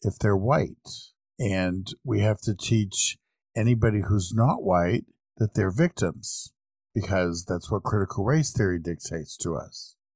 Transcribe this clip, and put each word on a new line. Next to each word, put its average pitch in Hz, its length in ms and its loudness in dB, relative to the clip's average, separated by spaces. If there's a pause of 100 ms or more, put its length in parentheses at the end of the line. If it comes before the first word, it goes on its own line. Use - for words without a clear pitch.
if 101 180 0
they're 101 200 2
white. 123 500 0 (500)
And 95 480 0 (160)
we 107 200 0
have 107 220 2
to 107 100 0
teach - 640 0 (360)
anybody 113 540 2
who's 95 260 2
not 120 280 2
white 87 420 2 (320)
that 107 160 0
they're 95 180 2
victims, - 840 -2 (400)
because 90 520 -2
that's 87 240 -6
what 101 120 -2
critical 98 420 -2
race 143 260 2
theory 95 320 2
dictates 82 600 -8
to 82 120 -2
us. - 420 -12 (200)